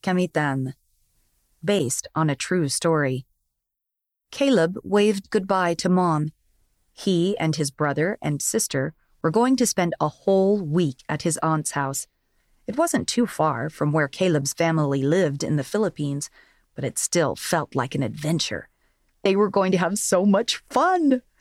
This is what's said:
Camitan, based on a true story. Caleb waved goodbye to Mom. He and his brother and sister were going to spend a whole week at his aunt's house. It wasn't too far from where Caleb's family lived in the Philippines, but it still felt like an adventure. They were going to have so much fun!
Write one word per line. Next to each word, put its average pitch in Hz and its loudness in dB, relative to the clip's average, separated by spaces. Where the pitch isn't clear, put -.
Camitan, 151 0
based 170 0
on 156 2
a 139 0
true 165 -2
story. 139 0
Caleb 190 2
waved 208 2
goodbye 190 0
to 180 -2
Mom. 165 2
He 185 0
and 156 0
his 147 -4
brother 151 -2
and 147 -4
sister 151 -4
were 160 0
going 247 2
to 254 2
spend 175 -2
a 151 0
whole 196 2
week 156 0
at 156 -6
his 160 -2
aunt's 156 -2
house. 139 -4
It 226 -6
wasn't 330 0
too 240 0
far 151 -2
from 147 -2
where 151 2
Caleb's 147 0
family 151 0
lived 147 2
in - 0
the 151 0
Philippines, 147 -4
but 131 -8
it 117 -6
still 147 0
felt - -4
like 131 -4
an 143 -2
adventure. 147 -4
They 196 4
were 202 2
going 190 2
to 185 2
have 185 -2
so 190 2
much 208 2
fun! 302 2